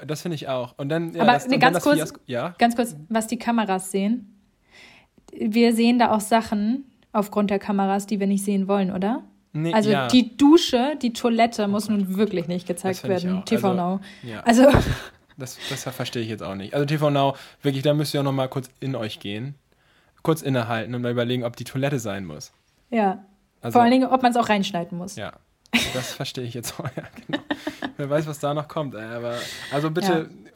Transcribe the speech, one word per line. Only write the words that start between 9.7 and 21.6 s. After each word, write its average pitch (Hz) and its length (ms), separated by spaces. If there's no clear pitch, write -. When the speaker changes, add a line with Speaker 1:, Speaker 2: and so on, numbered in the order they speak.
Speaker 2:
Also 214 160
Speaker 1:
ja. 135 180
Speaker 2:
die 254 300
Dusche, 285 640
die 240 100
Toilette 233 540
Speaker 1:
Oh - 20
Speaker 2:
muss 208 200
Speaker 1:
Gott. 214 100
Speaker 2:
nun 185 200
wirklich 113 300
nicht 175 220
Speaker 1:
Das 175 80
Speaker 2:
gezeigt 185 220
Speaker 1:
finde 180 180
ich 175 80
Speaker 2:
werden. 185 140
Speaker 1:
auch. 196 60
Speaker 2:
T 226 120
V 190 140
Speaker 1:
Also, 180 100
Speaker 2:
Now. 185 180
Speaker 1:
ja. 120 180
Speaker 2:
Also 240 260
<laughs> - 340
Speaker 1:
Das, 131 200
das 135 140
verstehe 123 400
ich 110 60
jetzt 101 140
auch 95 120
nicht. 98 180
Also 143 120
T 151 120
V 147 120
Now, 139 260
wirklich, 135 220
da 147 100
müsst 147 200
ihr 147 80
auch 139 40
noch 139 60
mal 135 160
kurz 131 220
in 135 160
euch 110 240
gehen, 110 360
kurz 160 200
innehalten 120 520
und 123 80
mal 120 100
überlegen, 120 320
ob 117 120
die 123 80